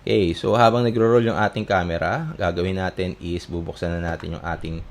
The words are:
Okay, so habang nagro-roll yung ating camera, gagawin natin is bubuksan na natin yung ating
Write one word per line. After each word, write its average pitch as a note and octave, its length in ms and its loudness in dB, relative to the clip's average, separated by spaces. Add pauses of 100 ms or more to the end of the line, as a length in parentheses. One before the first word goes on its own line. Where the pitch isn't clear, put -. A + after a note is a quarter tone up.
Okay, G2+ 320 2
so G2 240 0
habang A#2 320 6
nagro-roll A2+ 400 4
yung G2+ 80 0
ating G#2 320 0
camera, F2+ 720 0
gagawin F#2 400 0
natin F2+ 400 -4
is F2 240 -4
bubuksan E2+ 560 -4
na E2+ 160 -4
natin D#2+ 240 -8
yung - 40 -18
ating E2 360 -6 (100)